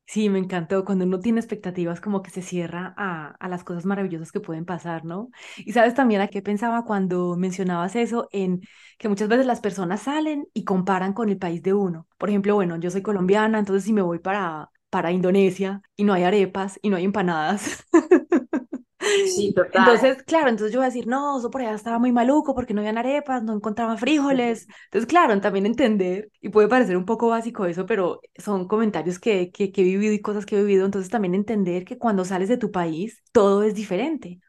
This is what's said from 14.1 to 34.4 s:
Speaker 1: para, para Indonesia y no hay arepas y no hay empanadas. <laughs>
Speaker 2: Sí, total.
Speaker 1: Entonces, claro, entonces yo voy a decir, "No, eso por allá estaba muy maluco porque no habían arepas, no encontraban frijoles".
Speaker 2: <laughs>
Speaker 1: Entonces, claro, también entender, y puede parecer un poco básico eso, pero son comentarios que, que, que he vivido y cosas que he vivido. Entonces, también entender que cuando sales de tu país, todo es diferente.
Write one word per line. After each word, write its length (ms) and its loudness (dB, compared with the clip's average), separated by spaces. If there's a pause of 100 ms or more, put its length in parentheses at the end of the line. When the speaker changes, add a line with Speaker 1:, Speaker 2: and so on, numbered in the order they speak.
Speaker 1:
para, 520 -4 (180)
para 220 0
Indonesia 680 2 (140)
y 80 -2
no 100 4
hay 100 4
arepas 580 2
y 80 0
no 80 2
hay 80 -2
empanadas. 840 -2
<laughs> 240 6 (1080)
Speaker 2:
Sí, 300 -2
total. 640 4
Speaker 1:
Entonces, 60 -20
claro, 260 2
entonces 240 0
yo 60 0
voy 60 2
a 40 0
decir, 180 -6
"No, 300 -2
eso 140 -6
por 100 -6
allá 140 -4
estaba 240 -4
muy 120 2
maluco 440 2
porque 180 -4
no 80 0
habían 160 -2
arepas, 460 -2
no 100 -4
encontraban 440 -4
frijoles". 680 0
Speaker 2:
<laughs> 180 -20
Speaker 1:
Entonces, 220 -2
claro, 340 4
también 240 0
entender, 640 0 (120)
y 80 -10
puede 180 6
parecer 300 4
un 80 -2
poco 240 0
básico 360 -2
eso, 200 -4
pero 360 -2 (160)
son 300 -4
comentarios 520 0
que, 320 0
que, 200 -4
que 100 0
he 20 6
vivido 300 2
y 80 0
cosas 240 -4
que 120 -4
he 40 4
vivido. 240 4
Entonces, 260 -4
también 240 0
entender 500 0
que 120 -12
cuando 280 0
sales 240 -2
de 80 2
tu 140 -4
país, 500 -4 (100)
todo 320 6
es 120 0
diferente. 720 -4